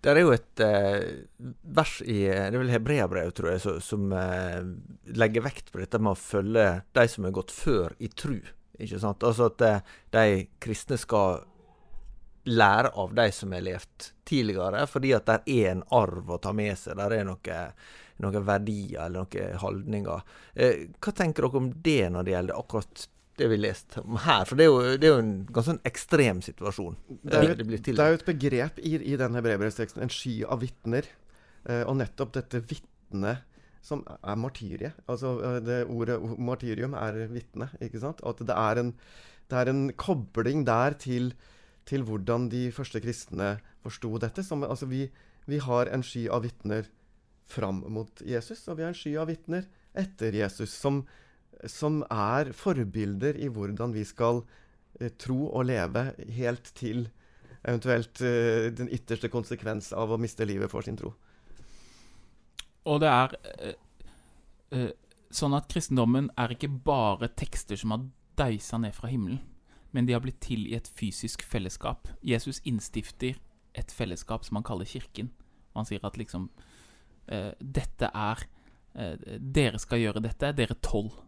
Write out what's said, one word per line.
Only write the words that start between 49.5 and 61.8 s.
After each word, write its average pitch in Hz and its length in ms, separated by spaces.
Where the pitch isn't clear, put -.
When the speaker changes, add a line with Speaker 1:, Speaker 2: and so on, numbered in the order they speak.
Speaker 2:
etter 110 380
Jesus, 104 400
som, 139 300
som 151 320
er 117 460
forbilder 110 800
i 139 160
hvordan 107 400
vi 107 120
skal, 120 360
eh, 117 200
tro 131 320
og 127 160
leve 120 480
helt 120 420
til 117 360
eventuelt, 120 600
eh, 117 500
den 120 160
ytterste 120 400
konsekvens 110 640
av 110 180
å 113 80
miste 110 300
livet 101 240
for 110 100
sin 117 140
tro. - 160